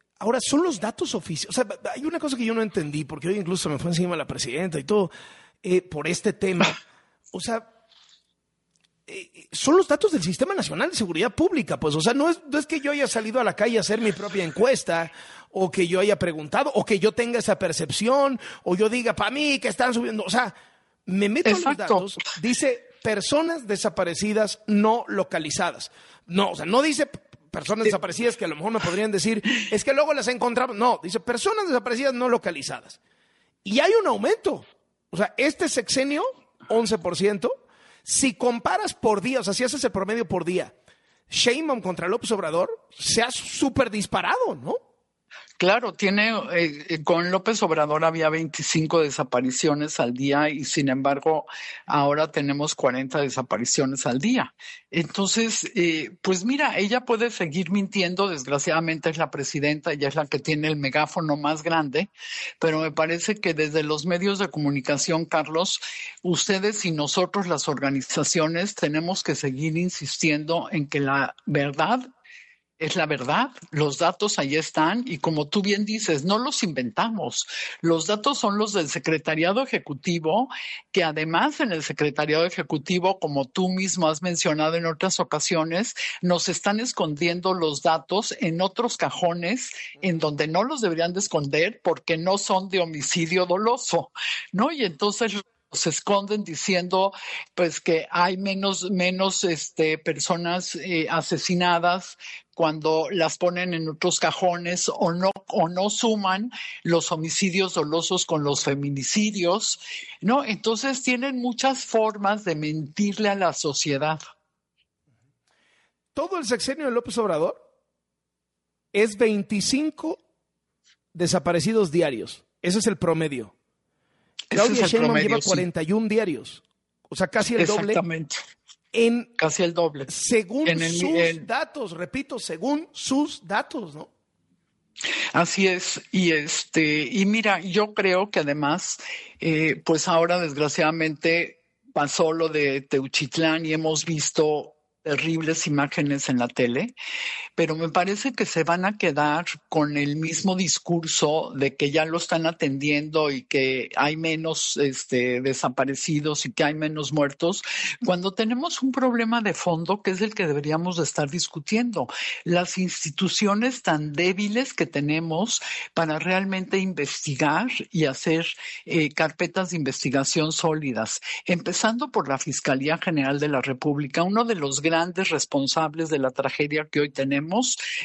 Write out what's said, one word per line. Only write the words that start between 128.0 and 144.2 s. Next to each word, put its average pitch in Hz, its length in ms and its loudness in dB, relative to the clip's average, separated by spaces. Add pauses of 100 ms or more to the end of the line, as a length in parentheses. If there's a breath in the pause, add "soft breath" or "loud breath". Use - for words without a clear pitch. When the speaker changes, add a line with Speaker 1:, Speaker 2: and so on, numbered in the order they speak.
Speaker 1:
En 233 440 2
Speaker 2:
Casi 156 280 2
el 170 100 2
doble. 160 340 0
Speaker 1:
según 240 600 0
Speaker 2:
En 165 120 0
el, 165 120 0
Speaker 1:
sus 170 220 0
Speaker 2:
en 165 300 2
Speaker 1:
datos, 262 460 -4
repito, 208 480 -6
según 269 540 -2
sus - 520 -2
datos, 202 480 -4
¿no? 156 160 -16 (1200 loud breath)
Speaker 2:
Así 175 340 2
es, 180 340 -2 (100)
y 180 200 4
este, 151 720 0
y 190 220 0
mira, 208 340 2
yo 208 340 0
creo 190 380 2
que - 80 2
además, 147 600 0 (420 loud breath)
eh, 156 420 0
pues 160 240 2
ahora 170 320 4
desgraciadamente 160 1200 0 (300)
pasó 156 400 2
lo 165 160 0
de 143 320 0
Teuchitlán 156 840 0
y 156 80 0
hemos 156 320 0
visto 151 640 0 (320)